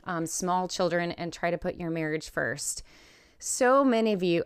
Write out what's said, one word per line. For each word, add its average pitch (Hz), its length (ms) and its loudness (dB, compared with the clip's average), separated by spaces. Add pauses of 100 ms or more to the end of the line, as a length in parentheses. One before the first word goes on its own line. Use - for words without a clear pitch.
um, 165 240 -4
small 180 400 0
children 175 460 0
and 170 200 -8
try 170 200 -2
to 170 60 0
put - 180 -4
your 170 140 -6
marriage 156 380 -4
first. 139 540 -4 (580)
So 269 440 4
many 226 280 4
of 190 80 0
you 170 260 2